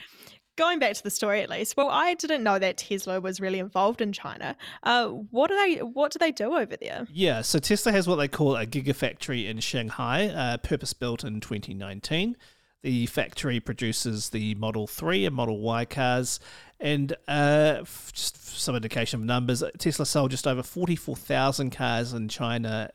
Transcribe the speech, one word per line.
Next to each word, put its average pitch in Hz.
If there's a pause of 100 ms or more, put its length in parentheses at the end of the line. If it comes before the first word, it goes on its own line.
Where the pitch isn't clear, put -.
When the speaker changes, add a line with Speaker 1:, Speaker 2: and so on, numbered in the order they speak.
(560)
Speaker 1:
going 330
back 226
to -
the 208
story 208
at -
least, 180
well, 277
I 311
didn't 311
know 202
that 185
Tesla 190
was 185
really 190
involved 196
in 208
China. - (280)
Uh, 240
what 233
do 392
they, 392
what 262
do 320
they 330
do 302
over 233
there? -
Speaker 2:
Yeah, 151
so -
Tesla 208
has 190
what 175
they 143
call 139
a 110
gigafactory 131
in 110
Shanghai, 123
uh, 123
purpose-built 123
in 107
twenty 101
nineteen. 104 (460)
The 123
factory 123
produces 110
the 107
Model 107
three 180
and 151
Model 113
Y 113
cars, 127 (400)
and, 147 (140)
uh, 147
f-, -
just - (140)
some 127
indication 117
of 110
numbers, 123 (140)
Tesla 151
sold 135
just 131
over 127
forty-four 170
thousand 135
cars 120
in 110
China 113